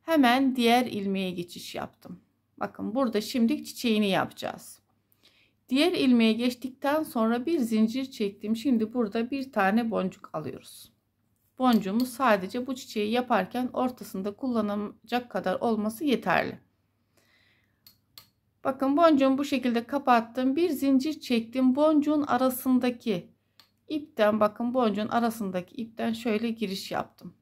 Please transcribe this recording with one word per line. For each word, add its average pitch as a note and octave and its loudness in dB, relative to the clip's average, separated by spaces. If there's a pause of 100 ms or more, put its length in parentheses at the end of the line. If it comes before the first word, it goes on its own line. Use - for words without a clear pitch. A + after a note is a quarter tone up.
Hemen C4 4
diğer A#3+ 4
ilmeğe G3 -4
geçiş - -10
yaptım. - -12 (400)
Bakın G3 -8
burada A#3 0
şimdi A#3 -2
çiçeğini G#3+ 0
yapacağız. - -4 (880)
Diğer D4+ 4
ilmeğe A#3+ 4
geçtikten B3+ -2
sonra A#3+ -2
bir E4 0
zincir A3+ 0
çektim. G#3 -4
Şimdi A3+ 0
burada A#3 -2
bir C4+ -8
tane A3 2
boncuk F#3 -4
alıyoruz. - -12 (680)
Boncuğumuz A#3 2
sadece A#3+ 0
bu C4 -6
çiçeği G#3+ -6
yaparken A#3+ -2
ortasında G3+ -6
kullanılacak A3 -4
kadar F#3 -2
olması A3 -2
yeterli. - 0 (2000)
Bakın C4+ 0
boncuğumu C4+ 6
bu C#4+ -2
şekilde B3 -2
kapattım. C4 2
Bir F4 2
zincir C#4 0
çektim. B3+ 0
Boncuğun D4+ 4
arasındaki B3 0 (560)
ipten, A3 0
bakın A3+ 0
boncuğun G#3+ 0
arasındaki A3 -4
ipten A3+ -6
şöyle A3+ -2
giriş G3 -6
yaptım. - -8